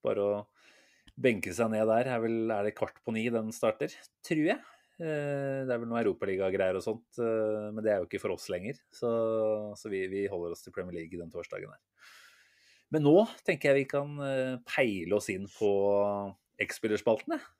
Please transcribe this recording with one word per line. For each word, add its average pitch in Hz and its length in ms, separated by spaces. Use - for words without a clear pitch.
bare 104 220
å 104 220
benke 113 340
seg 113 160
ned 110 160
der. 117 220
Er 120 120
vel, 113 300
er 104 140
det 107 100
kvart - 300
på 117 80
ni 110 160
den 113 240
starter, 120 400
tror 156 220
jeg. 220 120
Eh, 143 680
det 127 40
er 120 80
vel 117 100
noe 117 140
Europaliga-greier 95 760
og 90 60
sånt, - 360
eh, 107 520
men 107 140
det 107 80
er 98 80
jo 87 80
ikke 98 120
for 101 100
oss - 180
lenger. 98 300
Så, 120 180
så - 140
vi, 95 180
vi 98 180
holder 87 260
oss - 100
til - 100
Premier 92 220
League 85 240
den 85 120
torsdagen - 400
her. - 120
Men 156 100
nå 147 140
tenker 147 300
jeg 139 100
vi 131 60
kan, 147 300
eh, 131 440
peile 98 500
oss 104 140
inn 98 180
på 107 240
X-spillerspalten, 110 760
jeg. 277 60